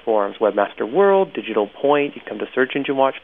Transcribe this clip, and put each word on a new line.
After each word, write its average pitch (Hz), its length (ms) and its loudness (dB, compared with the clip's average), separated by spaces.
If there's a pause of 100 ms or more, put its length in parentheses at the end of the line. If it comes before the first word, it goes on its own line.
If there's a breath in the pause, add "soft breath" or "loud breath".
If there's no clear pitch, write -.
forums, 104 340 0
Webmaster 101 460 0
World, 190 480 2
Digital 107 340 -2 (140)
Point. 143 340 2
You - 140 -16
come 107 120 -8
to 101 40 -6 (100)
search 131 220 0
engine 139 220 -2
watch 135 260 2